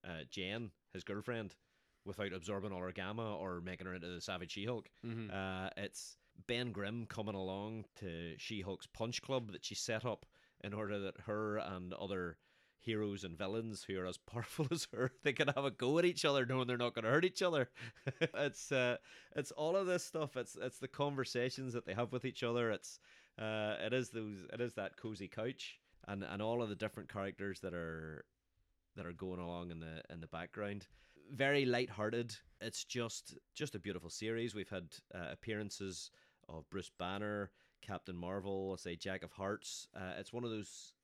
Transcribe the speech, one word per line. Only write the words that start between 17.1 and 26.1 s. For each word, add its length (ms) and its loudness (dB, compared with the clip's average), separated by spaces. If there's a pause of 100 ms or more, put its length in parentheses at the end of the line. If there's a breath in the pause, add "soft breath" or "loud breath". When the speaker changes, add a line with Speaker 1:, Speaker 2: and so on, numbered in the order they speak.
Speaker 1:
hurt 140 8
each 180 4
other. 260 6 (320 loud breath)
<laughs> 200 -2 (120)
It's, 380 0
uh, 260 6 (380 loud breath)
it's 160 -2
all 240 4
of 100 6
this 180 4
stuff. 320 -2
It's, 240 -4
it's 200 -4
the 80 -4
conversations 840 2
that 120 -2
they 80 -2
have 180 0
with 140 0
each 160 -2
other. 300 4
It's, 280 -4 (380 loud breath)
uh, 380 2 (100)
it 80 2
is 160 4
those, 420 -4
it 100 -6
is 120 0
that 240 -2
cozy 300 -6
couch 520 -4 (280 soft breath)
and, 160 -2